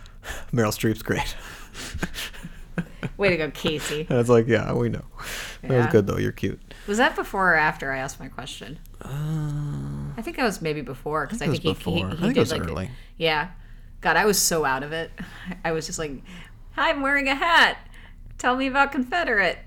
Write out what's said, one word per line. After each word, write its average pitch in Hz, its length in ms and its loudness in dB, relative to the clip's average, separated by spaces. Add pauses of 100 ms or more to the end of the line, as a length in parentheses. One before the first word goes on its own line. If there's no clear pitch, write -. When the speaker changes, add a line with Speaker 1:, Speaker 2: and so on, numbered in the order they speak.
(200)
Speaker 1:
<laughs> - 320 -10
Meryl 113 200 4
Streep's 110 300 0
great." - 380 -2
<laughs> - 1800 -8
Speaker 2:
Way 196 140 4
to 175 60 4
go, 156 140 0
Casey. 151 580 -4
Speaker 1:
And 127 100 4
it's 120 100 4
like, 117 200 8
"Yeah, 104 240 4
we 120 160 2
know." - 160 -4 (580)
That - 80 -2
was 123 160 6
Speaker 2:
Yeah. - 60 2
Speaker 1:
good, 104 160 8
though. 90 100 0
You're 104 140 2
cute. - 280 -4 (280)
Speaker 2:
Was 208 100 0
that 294 180 4
before 190 360 2
or 160 40 6
after 151 360 2
I 135 60 -4
asked 139 200 -6
my 170 100 -12
question? - 500 -12 (220)
Speaker 1:
Uh, 147 1160 -4
Speaker 2:
I 220 60 -8
think 339 140 -8
that 277 80 0
was - 160 0
maybe 151 200 -2
before, 143 460 -4
'cause 226 140 -6
Speaker 1:
I 147 60 0
Speaker 2:
I - 20 2
Speaker 1:
think 156 120 2
it - 20 -10
Speaker 2:
think 156 160 2
Speaker 1:
was - 60 -10
Speaker 2:
he, 175 80 -2
he, 170 100 0
Speaker 1:
before. - 80 -2
Speaker 2:
he 151 60 -6
Speaker 1:
I 165 40 -6
think 202 140 2
Speaker 2:
did, - 20 0
Speaker 1:
it - 40 8
was 104 120 4
Speaker 2:
like, - 160 -2
Speaker 1:
early. 85 220 -4 (260)
Speaker 2:
yeah. 160 320 2 (520)
God, 165 160 4
I 185 100 6
was 202 140 4
so 160 240 2
out 131 200 2
of 147 80 -8
it. 165 180 -6 (540)
I 165 80 0
was 160 140 -2
just - 120 -6
like, 147 240 -6 (540)
"Hi, 311 140 4
I'm 294 120 0
wearing 269 260 2
a 269 60 4
hat. 294 440 6 (600)
Tell 247 180 2
me 269 120 0
about 277 240 4
Confederate." 247 760 2